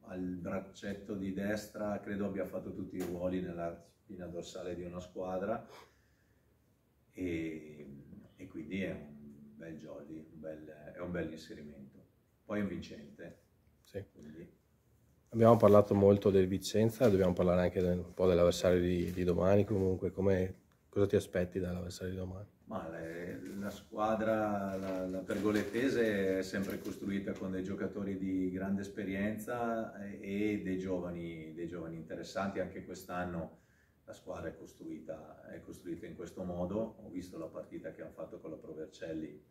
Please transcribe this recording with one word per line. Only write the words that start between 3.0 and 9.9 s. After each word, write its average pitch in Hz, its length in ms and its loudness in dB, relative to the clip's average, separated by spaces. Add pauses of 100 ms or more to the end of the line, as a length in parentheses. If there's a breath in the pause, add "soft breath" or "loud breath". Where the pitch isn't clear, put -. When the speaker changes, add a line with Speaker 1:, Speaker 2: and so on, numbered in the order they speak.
Speaker 1:
ruoli 90 380 -2
nella 85 520 -6
spina 90 340 -14
dorsale 87 480 -8
di 87 80 -8
una 87 180 -8
squadra. 92 640 -4 (1500 soft breath)
E, 80 760 -6 (500)
e - 100 -16
quindi 87 360 -6
è 85 100 -4
un - 640 -16
bel 82 200 -14
jolly, 76 400 -14 (160)